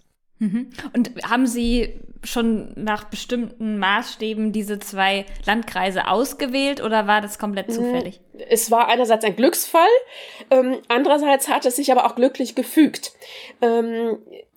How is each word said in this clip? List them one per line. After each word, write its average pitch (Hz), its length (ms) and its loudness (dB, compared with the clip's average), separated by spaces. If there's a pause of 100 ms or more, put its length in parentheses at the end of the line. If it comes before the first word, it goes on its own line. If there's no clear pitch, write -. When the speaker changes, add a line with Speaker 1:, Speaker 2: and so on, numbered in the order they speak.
(380)
Speaker 1:
Mhm. 220 320 -4 (240)
Und 240 160 0 (180)
haben 247 180 2
Sie 240 540 -2 (220)
schon 226 540 -2
nach 214 280 -4
bestimmten 220 720 -6
Maßstäben 214 760 -2
diese 208 260 -4
zwei 196 460 -2 (220)
Landkreise 196 600 -2
ausgewählt 269 760 -2
oder 220 240 0
war 208 140 2
das 208 180 -10
komplett 202 300 -6
Speaker 2:
Mhm. 226 40 -6
Speaker 1:
zufällig? 240 480 -4 (280)
Speaker 2:
Es 226 220 2
war 233 180 4
einerseits 226 360 2
ein 196 120 0
Glücksfall, 339 520 4 (640)
ähm, 254 280 4 (100)
andererseits 277 600 2
hat - 180 0
es 247 100 0
sich 277 160 2
aber 247 140 4
auch 233 80 0
glücklich 254 400 0
gefügt. - 580 2 (500)
Ähm, 226 560 0 (380)